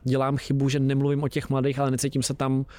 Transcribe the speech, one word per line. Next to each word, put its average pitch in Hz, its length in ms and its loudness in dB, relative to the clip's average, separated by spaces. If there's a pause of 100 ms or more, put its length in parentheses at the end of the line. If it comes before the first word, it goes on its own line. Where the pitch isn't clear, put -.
dělám 131 340 2
chybu, 139 320 0
že 139 100 0
nemluvím 139 440 2
o 143 40 0
těch - 220 -4
mladých, 135 300 0
ale 139 120 0
necítím 131 320 0
se - 100 -4
tam 135 320 0 (140)